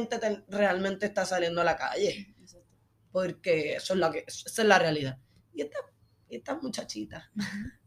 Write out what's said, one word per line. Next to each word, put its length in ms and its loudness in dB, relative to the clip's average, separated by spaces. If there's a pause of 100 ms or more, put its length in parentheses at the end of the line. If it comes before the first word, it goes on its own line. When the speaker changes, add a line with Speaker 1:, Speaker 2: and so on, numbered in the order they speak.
Speaker 1:
gente 120 -4
te-, 280 -2
realmente 580 0
está 200 -2
saliendo 360 0
a 20 4
la 120 4
calle. 640 -2
Speaker 2:
Exacto. 280 -20 (420)
Speaker 1:
Porque 640 0
eso 200 -2
es 40 2
la 140 4
que, 120 -6
esa 380 -6
es 60 6
la 100 10
realidad. 400 0 (340)
Y 100 -4
esta, 160 -8 (500)
y 80 -12
esta 240 -6
muchachita. 760 -8
Speaker 2:
Ujú. 100 -4 (420)